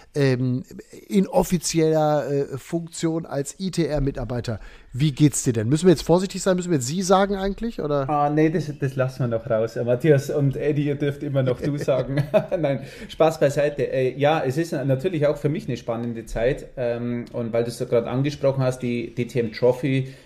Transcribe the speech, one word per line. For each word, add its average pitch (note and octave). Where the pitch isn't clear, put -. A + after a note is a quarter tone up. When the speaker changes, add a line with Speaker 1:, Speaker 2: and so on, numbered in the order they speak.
Speaker 1:
ähm, C3
in G3
offizieller, D#3
äh, C#3+
Funktion E3
als -
I-T-R-Mitarbeiter. C#3
Wie C#3+
geht's D3
dir B2+
denn? A2+
Müssen D#3
wir F#3
jetzt D#3
vorsichtig F#3
sein? F#3
Müssen F3
wir F3
jetzt B2+
Sie D#3
sagen G3
eigentlich, G3
oder? C#3+
Speaker 2:
Ah, D3
nee, D#3
das, D#3
das C3+
lassen C3
wir B2+
noch A#2
raus. A2+
Äh, B2+
Matthias C3+
und C#3
Eddie, C#3+
ihr C#3+
dürft C#3+
immer C#3
noch B2+
du D3
sagen. C3
<laughs> -
Nein, C#3
Spaß D#3+
beiseite. C#3+
Äh, C3
ja, D3
es C3
ist E3
natürlich C#3
auch D3+
für D3
mich -
eine B2
spannende A#2
Zeit. A#2+
Ähm, A#2+
und A#2
weil A#2
du A#2
es -
so B2+
gerade A#2
angesprochen C3+
hast, B2+
die A#2+
D B2
T B2
M A2+
Trophy C3